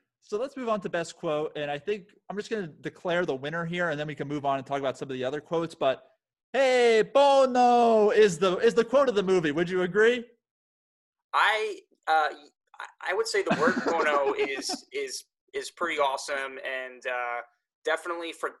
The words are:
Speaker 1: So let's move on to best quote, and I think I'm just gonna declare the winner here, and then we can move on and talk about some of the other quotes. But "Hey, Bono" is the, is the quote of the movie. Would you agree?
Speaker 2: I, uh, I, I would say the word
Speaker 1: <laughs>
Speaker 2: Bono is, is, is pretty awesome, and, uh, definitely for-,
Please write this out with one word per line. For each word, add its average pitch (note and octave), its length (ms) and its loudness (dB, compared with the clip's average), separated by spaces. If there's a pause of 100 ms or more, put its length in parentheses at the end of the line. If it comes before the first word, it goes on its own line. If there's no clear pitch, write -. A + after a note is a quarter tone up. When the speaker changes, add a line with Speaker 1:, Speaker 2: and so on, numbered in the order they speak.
(220)
Speaker 1:
So - 160 -8
let's C4+ 180 -8
move B3+ 120 -6
on G#3+ 140 -2
to F#3+ 60 -10
best E3+ 280 -6
quote, D3+ 400 -4
and D3 120 -6
I C#3+ 120 -6
think G3+ 300 -8 (200)
I'm F#3 60 -12
just G#3 120 -10
gonna G3+ 200 -6
declare E3+ 580 -4
the C#3+ 80 -2
winner D#3 300 -6
here, F3 260 -2
and D3 80 -4
then D3+ 80 -6
we D3+ 80 -8
can C#3+ 140 -8
move D3 160 -6
on C#3 140 0
and C3 80 -10
talk C#3 120 -4
about C3+ 180 -4
some C#3+ 140 -10
of C3 40 -6
the B2+ 100 -6
other D3 160 -4
quotes. E3 340 -4
But C3+ 300 0 (480)
"Hey, A#3+ 500 4 (100)
Bono" B3 1000 6
is F3+ 280 6
the, F#3 200 2
is A3+ 160 4
the A3+ 100 4
quote C4 240 4
of G3+ 80 0
the G3+ 60 2
movie. F3+ 280 2
Would E3+ 180 0
you F#3 140 0
agree? A3 420 2 (1120)
Speaker 2:
I, G#3 440 0 (300)
uh, D#3 200 2 (520)
I, - 300 -10
I - 40 -4
would A4 120 -2
say G3+ 160 -2
the D#3+ 180 0
word - 200 2
Speaker 1:
<laughs> - 40 -8
Speaker 2:
Bono D3 500 0
is, C#3 580 -6
is, C3+ 320 -10 (300)
is C3+ 180 -8
pretty E3 260 -6
awesome, C3+ 680 -4
and, C3 420 -10
uh, B2 340 -6 (440)
definitely E3 480 -6
for-, D3+ 280 -10